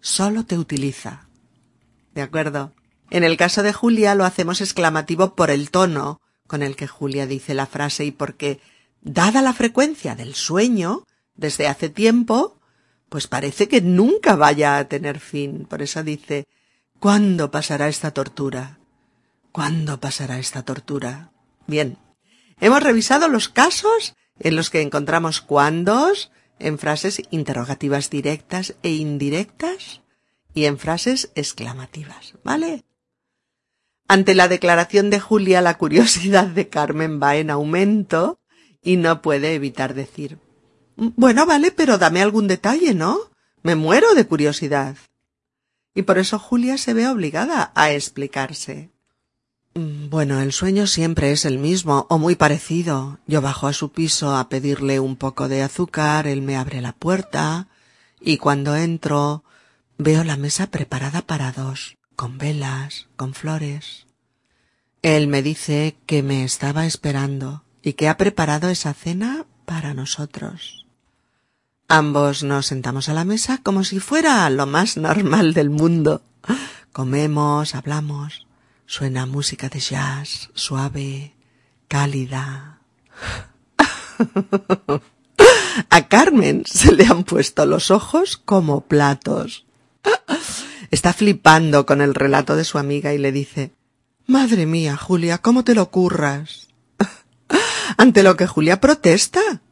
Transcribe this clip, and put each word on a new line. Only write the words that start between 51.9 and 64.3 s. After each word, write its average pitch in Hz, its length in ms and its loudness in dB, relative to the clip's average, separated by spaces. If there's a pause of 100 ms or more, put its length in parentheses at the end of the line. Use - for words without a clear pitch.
o 165 80 4
muy 170 160 2
parecido. 147 920 -2
Yo 151 140 2
bajo 135 260 -4
a 143 60 -2
su 143 200 -6
piso 147 440 -2
a 127 120 -2
pedirle 135 500 -2
un 131 180 -2
poco 135 320 -6
de 135 140 -2
azúcar, 151 640 -2
él 139 160 -4
me 135 140 -4
abre 131 240 -6
la 120 120 -8
puerta, 170 760 -4 (520)
y - 180 0
cuando 143 380 0
entro, 151 680 -2 (520)
veo 156 280 2
la 151 120 -4
mesa 143 340 -4
preparada 143 520 -6
para 139 300 -6
dos, 135 440 -10 (200)
con 127 200 -10
velas, 139 800 -8
con 127 160 -8
flores. 151 760 -10 (960)